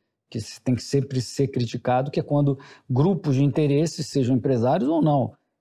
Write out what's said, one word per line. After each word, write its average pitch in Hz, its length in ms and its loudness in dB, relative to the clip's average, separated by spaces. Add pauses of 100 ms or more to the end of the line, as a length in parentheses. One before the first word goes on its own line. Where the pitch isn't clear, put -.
(280)
que 113 120 -8
se, - 200 -14
tem 127 140 0
que 113 80 -4
sempre 131 380 -2
ser 135 260 -2
criticado, 127 640 -2
que - 80 -4
é 156 40 -2
quando 143 360 0 (320)
grupos 147 460 0
de 139 80 4
interesses, 143 640 0
sejam 131 260 0
empresários 131 540 2
ou 320 120 0
não, 143 320 2 (280)